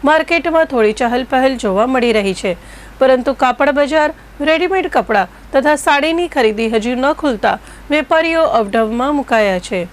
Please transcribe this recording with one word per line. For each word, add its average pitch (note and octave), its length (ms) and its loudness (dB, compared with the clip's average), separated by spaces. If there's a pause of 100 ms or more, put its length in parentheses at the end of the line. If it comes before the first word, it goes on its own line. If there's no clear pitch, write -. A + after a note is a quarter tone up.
માર્કેટમાં D#4+ 600 2
થોડી A3+ 280 0
ચહલપહલ B3+ 640 0
જોવા G#3 300 0
મળી B3 260 0
રહી G3 220 0
છે. F3+ 220 -4 (420)
પરંતુ C4 340 2
કાપડ C4+ 380 0
બજાર, D4+ 440 0 (260)
રેડીમેડ E4 480 0
કપડાં G#3+ 400 0 (240)
તથા C#4+ 240 2
સાડીની D#4+ 520 0
ખરીદી A3+ 400 0
હજુ A3+ 260 -2
ન C4 180 0
ખુલતા A3+ 460 -2 (320)
વેપારીઓ D#4+ 520 0
અવઢવમાં A#3 720 -2
મુકાયા G#3+ 440 0
છે. F3+ 340 -6